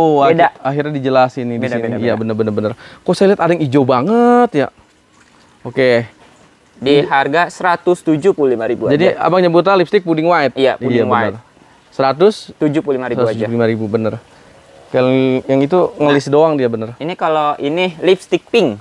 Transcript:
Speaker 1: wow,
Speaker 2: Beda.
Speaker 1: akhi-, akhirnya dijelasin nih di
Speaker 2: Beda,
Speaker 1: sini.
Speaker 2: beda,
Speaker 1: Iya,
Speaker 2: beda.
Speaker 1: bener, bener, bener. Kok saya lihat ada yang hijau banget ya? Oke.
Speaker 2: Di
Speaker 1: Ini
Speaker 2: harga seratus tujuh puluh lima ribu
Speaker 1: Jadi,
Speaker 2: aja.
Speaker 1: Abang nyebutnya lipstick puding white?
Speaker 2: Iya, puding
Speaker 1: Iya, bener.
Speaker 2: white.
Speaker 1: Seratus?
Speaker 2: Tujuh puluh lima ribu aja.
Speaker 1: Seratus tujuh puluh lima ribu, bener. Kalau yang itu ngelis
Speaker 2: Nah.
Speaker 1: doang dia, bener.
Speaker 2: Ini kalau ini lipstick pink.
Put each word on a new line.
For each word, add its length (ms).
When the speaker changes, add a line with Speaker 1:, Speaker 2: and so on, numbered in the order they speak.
Speaker 1:
wow, 160
Speaker 2:
Beda. 220
Speaker 1:
akhi-, 100
akhirnya 320
dijelasin 500
nih 60
di 80
Speaker 2:
Beda, 160
Speaker 1:
sini. 80
Speaker 2:
beda, 160
Speaker 1:
Iya, 80
Speaker 2:
beda. 160
Speaker 1:
bener, 140
bener, 180
bener. 180
Kok 140
saya 180
lihat 80
ada 100
yang 120
hijau 200
banget 680
ya? 140
Oke. 420
Speaker 2:
Di 240
Speaker 1:
Ini 80
Speaker 2:
harga 400
seratus 560
tujuh 320
puluh 160
lima 160
ribu 160
Speaker 1:
Jadi, 240
Speaker 2:
aja. 160
Speaker 1:
Abang 160
nyebutnya 320
lipstick 320
puding 240
white? 240
Speaker 2:
Iya, 240
puding 160
Speaker 1:
Iya, 100
bener. 120
Speaker 2:
white. 40
Speaker 1:
Seratus? 640
Speaker 2:
Tujuh 320
puluh 160
lima 80
ribu 160
aja. 0
Speaker 1:
Seratus 140
tujuh 100
puluh 80
lima 100
ribu, 200
bener. 260
Kalau 220
yang 180
itu 200
ngelis 320
Speaker 2:
Nah. 20
Speaker 1:
doang 220
dia, 160
bener. 260
Speaker 2:
Ini 200
kalau 420
ini 400
lipstick 480
pink. 360